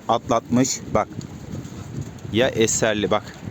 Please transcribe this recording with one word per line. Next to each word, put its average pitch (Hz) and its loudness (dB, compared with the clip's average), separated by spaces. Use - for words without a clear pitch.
atlatmış, 120 2
bak. 104 2
Ya 120 4
eserli 104 2
bak. 104 2